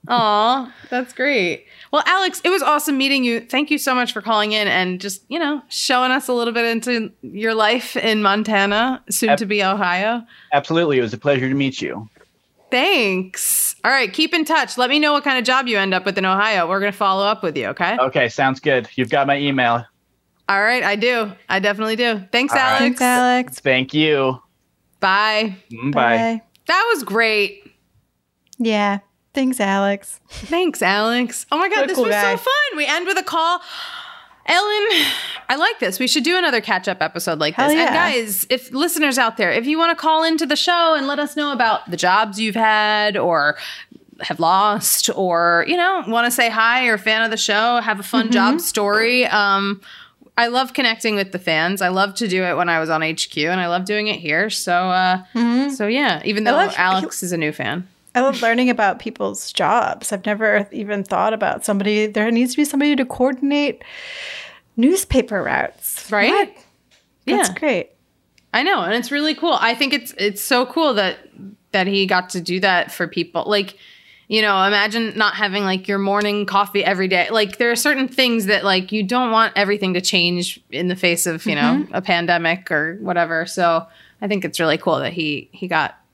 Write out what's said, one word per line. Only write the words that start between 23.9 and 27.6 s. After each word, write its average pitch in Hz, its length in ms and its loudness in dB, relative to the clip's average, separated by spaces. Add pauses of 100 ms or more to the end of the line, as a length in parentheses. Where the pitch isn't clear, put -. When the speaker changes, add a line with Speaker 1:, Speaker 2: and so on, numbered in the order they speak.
Speaker 2:
you. 143 480 2 (580)
Speaker 1:
Bye. 214 560 2 (160)
Speaker 2:
Mm, 143 220 -4
bye. 123 240 4
Speaker 3:
Bye. 226 240 0 (240)
Speaker 1:
That 403 280 2
was 311 120 -2
great. 208 680 -2 (840)